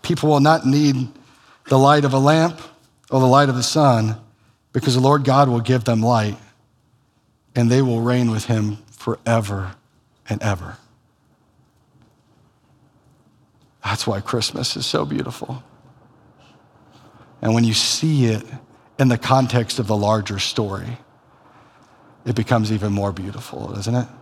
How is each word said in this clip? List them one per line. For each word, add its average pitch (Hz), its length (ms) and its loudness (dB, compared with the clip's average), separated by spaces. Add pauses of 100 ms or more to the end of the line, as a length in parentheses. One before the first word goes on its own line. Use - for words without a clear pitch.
People 151 280 -2
will 143 100 4
not 156 240 4
need 135 440 2 (600)
the 135 100 4
light 143 260 6
of 135 100 0
a 135 40 2
lamp 160 420 2 (500)
or 135 80 2
the 135 80 4
light 139 220 6
of 127 80 -2
the 127 60 -4
sun, 113 540 2 (560)
because 127 220 0
the 127 60 2
Lord 139 240 2
God 135 240 4
will 120 120 0
give 120 240 0
them 117 160 0
light, 110 360 0 (1200)
and 120 140 2
they 131 120 4
will 120 180 0
reign 120 300 0
with 107 140 -4
him 107 340 -2 (140)
forever 101 800 -4 (560)
and 101 140 -6
ever. 92 360 -6 (3000)
That's 104 220 -6
why 101 140 -4
Christmas - 560 -6
is - 100 -8
so 156 180 -2
beautiful. 135 580 -8 (1800)
And 113 120 2
when 117 100 4
you 110 100 2
see 147 520 0
it 110 180 -2 (540)
in 131 100 4
the 123 100 2
context 127 600 0
of 117 80 -4
the 107 100 0
larger 104 420 -2
story, 101 600 -6 (1300)
it 110 100 -4
becomes 110 380 0
even 104 200 -2
more 101 200 -2
beautiful, 98 560 -12
doesn't 101 260 -6
it? 123 140 -2 (140)